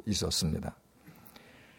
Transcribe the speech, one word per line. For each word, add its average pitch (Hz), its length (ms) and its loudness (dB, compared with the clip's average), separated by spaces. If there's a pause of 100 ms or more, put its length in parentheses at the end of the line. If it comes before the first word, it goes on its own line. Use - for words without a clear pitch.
있었습니다. 85 680 0 (1040)